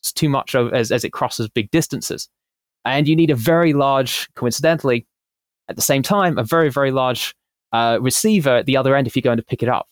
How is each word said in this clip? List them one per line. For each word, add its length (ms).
s-, 80
too 160
much 280
of, 180
as, 180
as 140
it 80
crosses 340
big 240
distances. 560
And 220
you 80
need 140
a 60
very 380
large, 640
coincidentally, 680
at 80
the 60
same 200
time, 360
a 60
very, 260
very 220
large, 440
uh, 280
receiver 540
at 100
the 120
other 180
end 120
if 80
you're 60
going 160
to 60
pick 180
it 80
up, 220